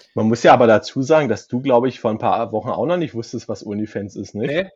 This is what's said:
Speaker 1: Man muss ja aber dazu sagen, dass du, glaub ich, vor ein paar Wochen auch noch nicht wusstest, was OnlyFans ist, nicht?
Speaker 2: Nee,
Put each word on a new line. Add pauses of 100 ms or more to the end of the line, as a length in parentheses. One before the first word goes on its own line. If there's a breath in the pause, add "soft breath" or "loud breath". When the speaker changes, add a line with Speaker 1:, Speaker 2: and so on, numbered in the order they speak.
(140)
Speaker 1:
Man
muss
ja
aber
dazu
sagen,
dass
du,
glaub
ich,
vor
ein
paar
Wochen
auch
noch
nicht
wusstest,
was
OnlyFans
ist,
nicht?
Speaker 2:
Nee,